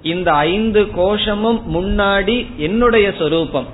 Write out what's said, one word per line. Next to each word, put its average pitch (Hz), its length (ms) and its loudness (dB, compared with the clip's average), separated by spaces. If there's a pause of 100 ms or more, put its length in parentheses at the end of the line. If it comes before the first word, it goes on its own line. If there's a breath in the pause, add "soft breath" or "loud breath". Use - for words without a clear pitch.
இந்த 180 240 -2 (140)
ஐந்து 208 380 2 (100)
கோஷமும் 208 760 0
முன்னாடி 196 720 0 (220)
என்னுடைய 214 560 2
சொரூபம். 151 580 -2